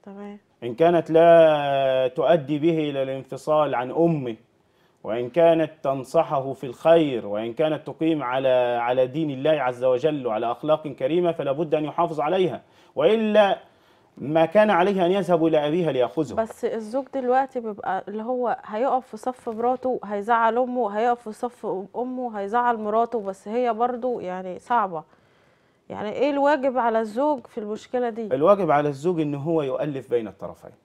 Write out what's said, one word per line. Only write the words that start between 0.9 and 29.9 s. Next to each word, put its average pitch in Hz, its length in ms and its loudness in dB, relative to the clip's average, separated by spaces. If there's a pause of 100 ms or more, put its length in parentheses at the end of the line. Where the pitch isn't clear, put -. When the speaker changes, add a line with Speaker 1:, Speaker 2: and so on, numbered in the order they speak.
Speaker 2:
لا 147 960 6
تؤدي 143 500 0
به 156 320 0
إلى 135 120 -4
الانفصال 135 720 -2
عن 127 160 -4
أمه، 147 460 0 (680)
وإن 120 260 -4
كانت 165 420 4 (100)
تنصحه 135 720 -2
في 127 120 -12
الخير، 139 640 2
وإن 107 260 -6
كانت 156 340 -2
تقيم 156 360 -2
على، 127 580 2
على 127 260 2
دين 147 240 -4
الله 139 200 -2
عز 127 340 0
وجل 131 420 0
وعلى 113 240 -2
أخلاق 156 380 -2
كريمة، 165 440 0
فلا 143 200 -4
بد 151 220 -2
أن 156 100 0
يحافظ 156 360 -2
عليها، 156 420 -2 (320)
وإلا 208 640 4 (600)
ما 160 280 2
كان 208 240 4
عليه 185 360 2
أن 175 40 2
يذهب 175 360 2
إلى 151 220 2
أبيها 160 240 0
ليأخذه. 123 420 -2
Speaker 1:
بس 220 300 -6
الزوج 226 400 -4 (100)
دلوقتي 262 460 0
بيبقى 202 480 -6
اللي 208 140 -8
هو 240 420 -4
هيقف 247 420 -2
في - 100 -16
صف 247 320 -8
مراته، 240 560 -2
هيزعل 226 540 0
أمه، 247 300 -2
هيقف 240 320 0
في 220 120 -12
صف 240 340 -10 (300)
أمه، 247 440 -6
هيزعل 233 360 0
مراته، 220 440 -2
بس 196 280 -10
هي 233 260 -2
برضو 240 460 -2
يعني 180 380 -8
صعبة. 190 460 -2 (840)
يعني 202 220 -8
إيه 277 180 0
الواجب 277 480 2
على 226 220 0
الزوج 240 460 -2
في - 120 -12
المشكلة 220 520 -6
دي؟ 226 160 -8
Speaker 2:
الواجب 180 440 4
على 147 180 2
الزوج 156 320 -2
إن 147 140 -2
هو 156 280 -2
يؤلف 135 480 -4